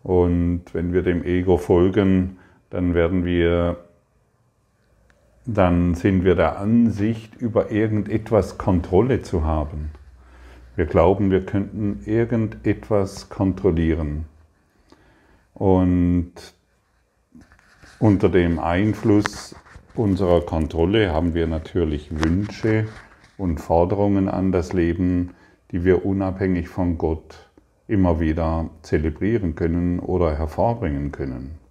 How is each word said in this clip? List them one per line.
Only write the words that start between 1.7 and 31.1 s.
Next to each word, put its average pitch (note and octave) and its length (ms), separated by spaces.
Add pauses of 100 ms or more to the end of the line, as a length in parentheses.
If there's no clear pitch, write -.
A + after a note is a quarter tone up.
dann F2+ 220
werden F2 320
wir, F2 600 (1600)
dann F2 480
sind F#2 300
wir F#2 100
der E2 240
Ansicht, A2 800
über G#2+ 340
irgendetwas G#2+ 880
Kontrolle F#2+ 640
zu E2 220
haben. D2+ 480 (840)
Wir E2+ 100
glauben, F#2+ 440
wir F#2+ 160
könnten G2+ 580
irgendetwas A2 1300
kontrollieren. E2 960 (1300)
Und F2+ 760 (1700)
unter G2+ 280
dem F2 300
Einfluss G#2 960 (400)
unserer F#2 460
Kontrolle E2 720
haben E2 220
wir E2 120
natürlich D#2 640
Wünsche G#2 800 (500)
und E2+ 220
Forderungen G2 680
an F#2+ 220
das F2+ 220
Leben, F2+ 600 (360)
die F2 140
wir F#2 200
unabhängig F#2+ 640
von F2 300
Gott - 500 (380)
immer F#2 320
wieder E2 500 (140)
zelebrieren F2+ 720
können F2 460
oder E2+ 360
hervorbringen D#2 760